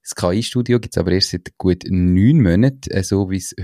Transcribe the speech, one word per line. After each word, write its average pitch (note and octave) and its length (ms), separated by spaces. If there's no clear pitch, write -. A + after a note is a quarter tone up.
Das - 120
K-I-Studio A#2 640
gibt's - 200
aber F2 140
erst F#2+ 180
seit - 260
gut F2+ 320
neun F#2+ 540
Monaten, G#2+ 480
äh, G2 120
so G2 280
wie F#2+ 80
es - 260